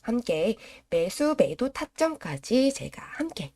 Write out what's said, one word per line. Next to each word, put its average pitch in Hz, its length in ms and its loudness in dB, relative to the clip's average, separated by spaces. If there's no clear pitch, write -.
함께 214 560 0
매수, 185 480 0
매도 165 320 2
타점까지 262 1040 0
제가 - 300 -12
함께 - 540 -8